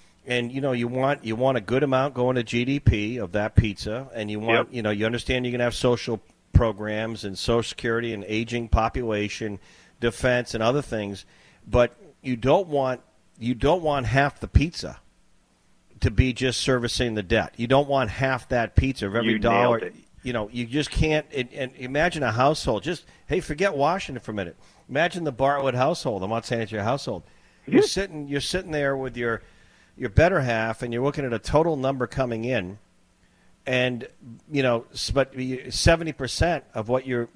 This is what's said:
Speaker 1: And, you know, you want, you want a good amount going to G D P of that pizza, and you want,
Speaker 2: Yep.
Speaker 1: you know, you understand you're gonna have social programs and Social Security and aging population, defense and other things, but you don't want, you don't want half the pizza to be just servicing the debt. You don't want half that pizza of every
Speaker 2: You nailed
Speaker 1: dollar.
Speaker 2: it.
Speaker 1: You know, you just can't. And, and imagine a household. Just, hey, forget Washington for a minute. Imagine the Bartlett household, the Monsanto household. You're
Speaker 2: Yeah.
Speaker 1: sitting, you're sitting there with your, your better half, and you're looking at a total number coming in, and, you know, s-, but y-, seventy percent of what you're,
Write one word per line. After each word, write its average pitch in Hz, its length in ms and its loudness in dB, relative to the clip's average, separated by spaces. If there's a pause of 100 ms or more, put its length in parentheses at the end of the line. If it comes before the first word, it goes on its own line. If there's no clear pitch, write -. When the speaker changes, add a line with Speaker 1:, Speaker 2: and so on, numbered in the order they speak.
(260)
Speaker 1:
And, 120 260 -2
you 135 80 -4
know, 139 120 0
you 120 140 0
want, 131 380 -2
you 110 100 -2
want 127 220 2
a 110 60 -2
good 123 200 0
amount 135 320 2
going 127 220 0
to 123 60 0
G 120 240 0
D 139 120 0
P 110 400 2
of 92 140 -6
that 104 240 -2
pizza, 110 580 0
and 107 160 -4
you 107 80 -4
want, 117 300 2
Speaker 2:
Yep. - 20 -
Speaker 1:
you 120 120 -4
know, 107 80 2
you 107 160 2
understand 123 400 -2
you're 120 40 -2
gonna 120 140 0
have 117 100 0
social 120 460 0 (320)
programs 107 720 2
and 95 140 -8
Social 117 240 2
Security 117 500 -2
and 101 160 -8
aging 113 400 -4
population, 110 880 0 (400)
defense 123 560 0
and 110 80 -2
other 135 200 2
things, 104 420 -6 (420)
but 120 300 2 (260)
you 127 140 -4
don't 151 320 2
want, 131 320 0 (380)
you 120 160 -2
don't 147 280 2
want 143 240 0
half 135 340 4
the 110 60 -8
pizza - 540 2 (1000)
to 131 100 2
be 127 240 4
just 123 260 -2
servicing 120 540 0
the 107 80 -2
debt. 101 340 0
You 117 100 -4
don't 139 220 4
want 131 220 0
half 131 400 -2
that 117 260 -2
pizza 135 300 2
of 98 100 -2
every 113 160 2
Speaker 2:
You 110 60 0
nailed 104 40 -8
Speaker 1:
dollar. 117 360 4
Speaker 2:
it. 110 160 -8 (280)
Speaker 1:
You 123 120 -4
know, 107 180 -4
you 120 140 -6
just 139 240 -2
can't. 156 340 2 (100)
And, 127 200 -4
and 127 220 -8
imagine 147 460 -2
a 117 100 2
household. 127 500 2
Just, 160 240 -6 (200)
hey, 170 140 -2
forget 160 340 -2
Washington 147 480 -2
for 113 100 -10
a - 20 -6
minute. 92 220 -6 (340)
Imagine 170 340 -2
the 147 80 -2
Bartlett 135 420 0
household, 127 460 0
the 95 60 -4
Monsanto 110 560 -4
household. 113 400 -4 (440)
You're 170 140 2
Speaker 2:
Yeah. 427 60 6
Speaker 1:
sitting, 165 420 -6
you're 139 140 -2
sitting 185 280 -4
there 143 240 0
with 131 220 -6
your, 117 240 -2 (560)
your 120 140 -6
better 165 300 4
half, 113 420 -2
and 120 100 -6
you're 120 100 -2
looking 143 240 -2
at 120 60 -4
a 110 60 0
total 160 380 2
number 131 300 -2
coming 120 380 -4
in, 104 340 -2 (880)
and, 127 420 -2 (420)
you 143 120 0
know, 120 300 2
s-, - 180 -6
but 135 260 0
y-, 127 320 -6
seventy 165 440 2
percent 151 520 -2 (100)
of 110 140 -6
what 127 180 0
you're, 120 300 -2